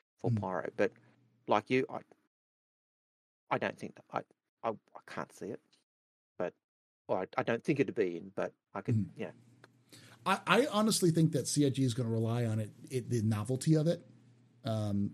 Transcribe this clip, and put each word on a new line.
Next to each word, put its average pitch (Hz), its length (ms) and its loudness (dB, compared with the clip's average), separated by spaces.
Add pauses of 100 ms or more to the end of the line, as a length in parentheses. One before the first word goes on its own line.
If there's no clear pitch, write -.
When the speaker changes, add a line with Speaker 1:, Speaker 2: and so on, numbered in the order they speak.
(220)
Speaker 1:
for 120 100 0
Speaker 2:
Mm. 110 100 2
Speaker 1:
Pyro. 92 360 -4
But 101 140 2 (560)
like 107 220 2
you, 127 200 2
I, 120 100 -8 (1500)
I 135 80 0
don't - 200 -4
think - 180 -12
that, - 160 -20
I, - 560 -10
I, 113 40 -2
I - 280 -14 (140)
can't - 200 -8
see - 140 -12
it, - 140 -12 (760)
but, 87 160 -6 (540)
or 101 140 0
I, 95 40 -4 (120)
I 123 60 0
don't 117 200 0
think 139 160 0
it'd 117 160 0
be 90 220 0
in, 98 180 -12
but - 180 -4 (200)
I 101 80 -6
could, 117 140 -2
Speaker 2:
Mm. 101 100 0 (100)
Speaker 1:
yeah. 92 160 -8 (920)
Speaker 2:
I, 190 220 2
I 214 200 4
honestly 202 440 4
think 160 220 4
that 156 140 -2
C 147 180 2
I 135 40 4
G 135 140 0
is 123 100 2
gonna 117 160 -2
rely 113 360 0
on 110 140 0
it, 107 120 -6 (180)
it, 123 200 -4
the 120 120 2
novelty 110 540 2
of 151 120 2
it, - 180 -2 (600)
um, 104 480 0